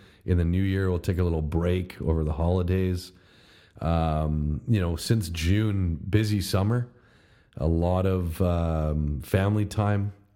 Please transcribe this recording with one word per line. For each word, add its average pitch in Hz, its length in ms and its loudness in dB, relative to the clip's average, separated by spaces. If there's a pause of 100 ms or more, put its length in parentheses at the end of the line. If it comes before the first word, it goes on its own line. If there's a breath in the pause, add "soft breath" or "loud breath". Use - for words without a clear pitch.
(260 loud breath)
in 90 100 2
the 87 80 2
new 87 160 0
year. 95 300 0
We'll 87 80 -2
take 87 200 -2
a 92 40 0
little 82 200 0
break 85 600 -2
over 80 220 0
the 76 80 -2
holidays. 90 800 0 (680 loud breath)
Um, 78 880 0
you 107 140 2
know, 85 160 0
since 107 320 0
June, 92 680 0 (160)
busy 104 300 2
summer, 110 480 0 (680 soft breath)
a 78 120 -2
lot 87 360 2
of, 92 380 0
um, 78 800 0
family 101 460 0
time 101 460 0 (240)